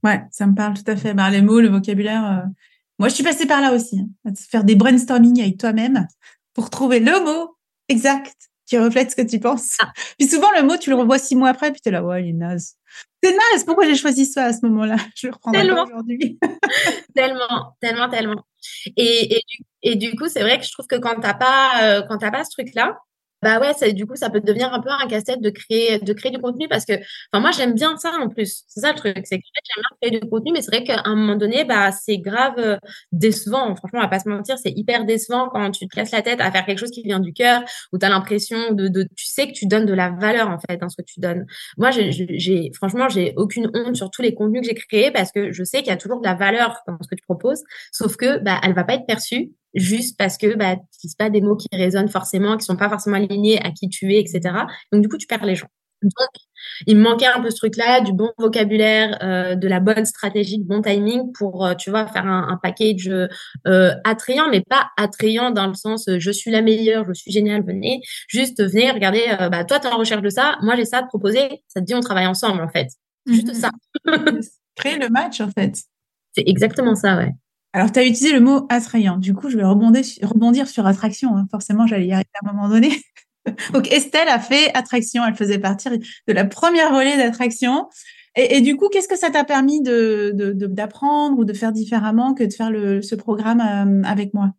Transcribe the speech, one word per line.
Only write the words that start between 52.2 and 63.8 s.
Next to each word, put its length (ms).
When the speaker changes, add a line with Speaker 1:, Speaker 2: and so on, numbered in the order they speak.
Speaker 2:
qui 80
sont 120
pas 120
forcément 280
alignés 440
à 100
qui 180
tu 240
es, 80
et 60
cetera. 400
Donc, 100
du 80
coup, 80
tu 100
perds 180
les 100
gens. 120
Donc, 260
il 100
me 60
manquait 240
un 140
peu 100
ce 60
truc-là, 440
du 100
bon 280
vocabulaire, 840
euh, 340
de 120
la 120
bonne 260
stratégie, 520
du 80
bon 160
timing 560
pour, 260
euh, 120
tu 160
vois, 160
faire 180
un, 240
un 80
package, 500
euh, 240